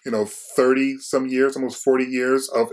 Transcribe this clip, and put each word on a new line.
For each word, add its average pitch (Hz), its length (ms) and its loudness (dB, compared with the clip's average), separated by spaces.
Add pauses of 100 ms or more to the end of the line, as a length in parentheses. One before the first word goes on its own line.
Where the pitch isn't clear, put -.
you 127 60 -8
know, 107 140 0
thirty 131 720 0
some 135 280 -2
years, 131 300 0
almost 131 260 -6
forty 131 220 4
years 131 440 0
of 113 240 0